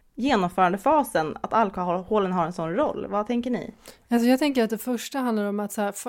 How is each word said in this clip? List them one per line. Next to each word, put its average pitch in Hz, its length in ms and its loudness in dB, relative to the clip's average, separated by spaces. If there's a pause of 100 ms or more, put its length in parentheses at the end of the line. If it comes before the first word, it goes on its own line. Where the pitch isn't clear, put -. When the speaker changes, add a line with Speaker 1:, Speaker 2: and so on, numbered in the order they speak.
(440)
Speaker 1:
genomförandefasen, 185 960 2
att - 120 -8
alkoholen 185 800 0
har 175 140 2
en 175 60 -4
sån 165 220 -4
roll? - 340 -2
Vad 208 180 -2
tänker 240 240 -2
ni? - 240 -6 (380)
Speaker 2:
Alltså, 240 160 4
jag 262 100 6
tänker 262 260 2
att 214 60 -2
det 220 80 -4
första 247 400 -6
handlar 226 260 0
om 202 160 -2
att 202 120 -6
så - 100 -6
här, 202 60 0
f-, - 200 -10